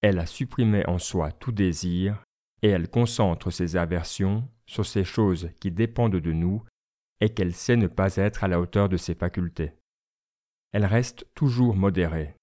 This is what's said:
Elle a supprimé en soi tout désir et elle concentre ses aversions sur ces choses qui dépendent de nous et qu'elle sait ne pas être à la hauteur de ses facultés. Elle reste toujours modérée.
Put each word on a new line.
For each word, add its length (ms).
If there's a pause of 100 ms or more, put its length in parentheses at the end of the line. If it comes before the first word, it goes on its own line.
Elle 180
a 60
supprimé 600
en 120
soi 320
tout 200
désir 720 (380)
et 80
elle 200
concentre 600
ses 260
aversions 720 (200)
sur 180
ces 180
choses 460 (100)
qui 120
dépendent 460
de 140
nous 320 (560)
et 100
qu'elle 240
sait 240
ne 100
pas 300
être 260
à 40
la 120
hauteur 300
de 80
ses 180
facultés. 580 (1000)
Elle 140
reste 480
toujours 420
modérée. 680